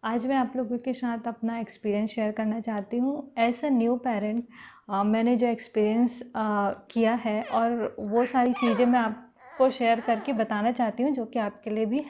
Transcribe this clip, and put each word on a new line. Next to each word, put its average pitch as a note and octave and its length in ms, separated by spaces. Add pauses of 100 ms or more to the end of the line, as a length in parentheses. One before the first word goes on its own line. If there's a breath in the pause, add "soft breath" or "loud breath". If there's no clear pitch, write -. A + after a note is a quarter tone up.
आज A3+ 240
मैं C4+ 80
आप C4 200
लोगों B3 220
के B3 160
साथ A#3 340
अपना A3+ 320
एक्सपीरियंस G#3+ 500
शेयर G#3+ 220
करना A3 280
चाहती G#3+ 380
हूँ। C#4 420
As A#3+ 160
a D4 160
new A#3+ 220
parent, A3+ 480 (480 loud breath)
अ, G3+ 140
मैंने A3+ 320
जो A#3+ 120
एक्सपीरियंस, A3+ 760
अ, G#3 500 (200)
किया A3+ 220
है A3 300
और A#3 560
वो A3 260
सारी B3 280
चीज़ें A#3 320
मैं B3 140
आपको C4 680
शेयर A#3 300
करके A#3 340
बताना A3 380
चाहती A#3+ 320
हूँ, D4 80
जो B3+ 140
कि A#3 140
आपके G#3 300
लिए A3 160
भी C4+ 240